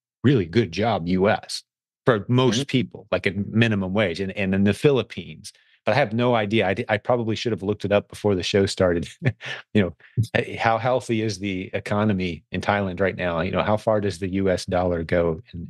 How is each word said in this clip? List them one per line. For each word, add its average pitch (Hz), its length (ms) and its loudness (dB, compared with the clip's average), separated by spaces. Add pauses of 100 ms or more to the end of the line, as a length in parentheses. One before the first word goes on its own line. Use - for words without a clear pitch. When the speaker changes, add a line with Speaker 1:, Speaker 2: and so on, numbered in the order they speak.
(240)
Speaker 1:
really 117 220 4
good 87 260 0
job 92 360 -2
U 92 220 2
S - 340 -4 (420)
for 107 220 2
most 123 360 4
Speaker 2:
Mm. - 40 -8
Speaker 1:
people, - 460 -2
like, 92 120 0
a 101 60 2
minimum 101 640 0
wage. 95 260 0
And, 95 140 -4
and 95 200 -2
in 98 120 4
the 101 80 4
Philippines, 113 800 -2 (320)
but 107 80 2
I - 20 2
have 127 180 2
no 120 220 2
idea. 107 320 2
I 98 60 2
d-, 113 160 -4
I 107 80 2
probably 113 400 -2
should 117 160 -2
have 92 100 -6
looked 104 220 -4
it 98 80 2
up 101 160 2
before 104 260 0
the 87 80 -2
show 98 220 2
started. 87 420 0 (140)
<laughs> 131 160 0 (360)
You 214 100 4
know, - 120 -4 (400)
h-, 113 220 -2
how 113 200 2
healthy 120 440 0
is 107 180 -4
the 95 340 -6
economy 98 800 0
in 92 80 -2
Thailand 98 400 -2
right 95 160 0
now? 87 240 -2
You 90 120 -2
know, 95 120 0
how 104 140 0
far 107 240 0
does 95 180 -4
the 92 140 -4
U 95 160 0
S 90 160 -2
dollar 90 400 0
go 85 340 0 (140)
in, 85 160 -12